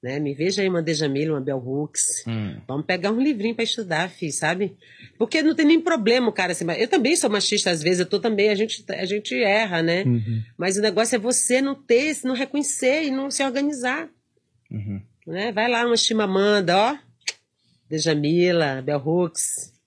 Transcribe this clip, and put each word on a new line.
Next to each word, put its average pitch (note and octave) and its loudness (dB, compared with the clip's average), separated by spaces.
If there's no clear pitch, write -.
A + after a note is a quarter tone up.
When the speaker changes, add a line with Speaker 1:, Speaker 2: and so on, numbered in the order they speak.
Speaker 1:
Né? C3 -6
Me D3 -2
veja F#3 -2
aí F#3+ 2
uma F3 0
Djamila, D3+ 0
uma C3+ -4
Bell C#3 -2
Hooks. C3+ -4
Speaker 2:
Hum. A2 -4
Speaker 1:
Vamos D#3+ -6
pegar F#3 -2
um A#3 0
livrinho A#3 0
pra A#3 -2
estudar, F#3 -4
fi, D#3+ -8
sabe? F3+ -2
Porque A#3+ 0
não D#4 4
tem D#4+ 2
nem D#4+ 6
problema B3 2
o - -8
cara F3+ -2
ser E3 -4
ma-, D#3+ -2
eu A3 0
também C#4 4
sou D4 2
machista G3+ 0
às D#3+ -2
vezes, F3 2
eu F3+ 2
tô G3 -2
também, G#3+ 2
a G#3 2
gente, G#3+ -2
a F#3+ -6
gente G#3 -4
erra, G3+ 2
né? E3+ 0
Speaker 3:
Uhum. A#2 0
Speaker 1:
Mas F#3+ -2
o G#3 0
negócio A3 2
é A3+ 2
você B3 0
não C#4 -2
ter, C#4 2
não B3+ -2
reconhecer C#4 0
e C#4+ -2
não C4+ -4
se C4+ -2
organizar. C#4 -2
Speaker 2:
Uhum. G2+ -8
Speaker 1:
Né? F#3+ -6
Vai G#3+ 0
lá, A#3+ 0
uma A#3+ 2
Chimamanda, G3+ 2
ó. A#3+ 2
Djamila, D#3 2
Bell C#3 -2
Hooks. E3+ -2